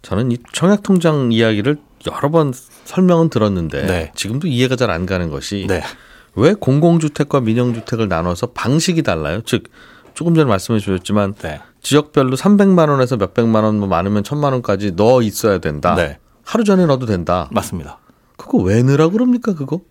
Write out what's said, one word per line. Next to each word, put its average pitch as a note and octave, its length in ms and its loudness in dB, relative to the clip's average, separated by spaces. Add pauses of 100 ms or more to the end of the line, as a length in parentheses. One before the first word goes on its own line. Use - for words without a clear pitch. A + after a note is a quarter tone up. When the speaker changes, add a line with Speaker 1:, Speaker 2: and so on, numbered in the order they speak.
Speaker 1:
저는 A#2 320 -4
이 A#2+ 60 -4 (160)
청약통장 E3+ 760 2
이야기를 A2+ 440 0 (340)
여러 - 200 -4
번 D3+ 240 2 (320)
설명은 F3 420 2
들었는데 F#2 580 -2
Speaker 2:
네. E2+ 280 -2
Speaker 1:
지금도 B2+ 340 -6
이해가 B2+ 280 0
잘 A#2 140 -2
안 F2 140 -2
가는 F2+ 260 -2
것이 F2+ 380 -8
Speaker 2:
네. F2+ 140 -2 (540)
Speaker 1:
왜 C#3+ 180 4
공공주택과 D3+ 880 0
민영주택을 A2+ 680 -2
나눠서 F2 460 -2
방식이 D#3+ 480 0
달라요? E2+ 420 -4
즉 A2 200 -2 (500)
조금 E3+ 200 -2
전에 D#3 140 4
말씀해 G#2+ 320 0
주셨지만 G2+ 640 -2
Speaker 2:
네. D#2 180 -10 (200)
Speaker 1:
지역별로 C#3 560 2
삼백만 G3 520 4
원에서 C3 280 0
몇백만 A2 460 2
원, G#2+ 160 2
뭐 G2+ 80 -2
많으면 F#2+ 380 0
천만 D3 280 -2
원까지 G#2 440 -2
넣어 A#2+ 260 4
있어야 G#2 360 0
된다. D#2+ 360 -2
Speaker 2:
네. D#2 240 -2 (260)
Speaker 1:
하루 A3+ 200 -2
전에 F#3 220 4
넣어도 C3 200 0
된다. F2 460 -2
Speaker 2:
맞습니다. F2 460 -6 (380)
Speaker 1:
그거 - 220 -4
왜 G#2 240 2
넣으라 C#3 280 4
그럽니까, A#3+ 440 0
그거? D3 260 -6 (100)